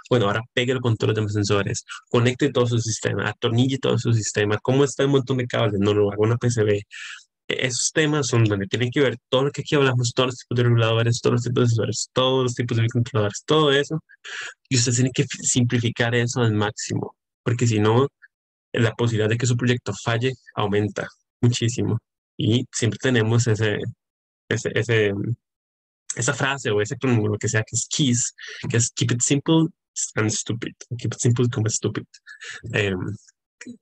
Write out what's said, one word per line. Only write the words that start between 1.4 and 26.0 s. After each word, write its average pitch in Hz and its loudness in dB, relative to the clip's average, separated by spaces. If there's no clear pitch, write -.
conecte 127 2
todo 123 2
su 120 0
sistema, 110 -2
atornille 123 0
todo 123 0
su 120 0
sistema, 104 0
¿cómo 135 2
está 139 0
el 139 2
montón 135 0
de 123 -2
cables? 113 0
No, 104 2
no, 104 4
haga 101 -4
una 110 2
P 123 -2
C 117 0
B. 104 2
E-, - -2
esos 123 -2
temas 151 2
son 117 4
donde 101 0
tienen 120 -2
que 147 0
ver 120 2
todo 131 2
lo 143 0
que - -6
aquí - -2
hablamos, 123 2
todos 127 2
los 123 -8
tipos - -4
de 123 2
reguladores, 117 2
todos 123 2
los 120 0
tipos 123 2
de - 4
sensores, 113 -2
todos 131 2
los 123 -2
tipos 120 -2
de 113 2
microcontroladores, 113 -2
todo 151 4
eso. 143 0
Y 131 2
usted 120 2
tiene 123 2
que 143 0
fi-, - -10
simplificar 120 0
eso 120 0
al 113 2
máximo, 107 -4
porque 120 0
si 110 2
no, 113 4
la 113 0
posibilidad 113 0
de 117 0
que 123 -2
su 123 0
proyecto 123 0
falle 120 0
aumenta 104 -2
muchísimo. 117 0
Y 123 2
siempre 107 -2
tenemos 117 2
ese, 107 0
ese, - -4
ese, 107 2